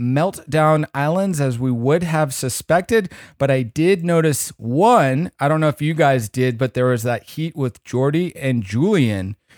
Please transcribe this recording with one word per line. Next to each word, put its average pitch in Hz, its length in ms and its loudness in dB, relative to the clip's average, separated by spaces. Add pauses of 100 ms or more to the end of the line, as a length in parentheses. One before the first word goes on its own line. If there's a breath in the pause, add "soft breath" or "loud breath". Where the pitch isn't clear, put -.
meltdown 156 840 0 (100)
islands 160 460 -2
as 127 180 0
we 127 120 -2
would 127 320 0
have 156 320 -2
suspected, 185 760 -2 (280 loud breath)
but 139 120 0
I 131 120 2
did 165 420 0
notice 165 540 0
one. 151 720 2 (100)
I 139 80 0
don't 156 120 0
know 156 80 2
if 143 120 -4
you 156 140 -2
guys 139 340 2
did, 127 300 -2
but 127 160 -2
there 127 120 0
was 123 180 0
that 120 200 -4
heat 160 320 -8
with 131 280 -6
Jordy 147 520 -2
and 131 260 -2
Julian 107 760 0 (220 soft breath)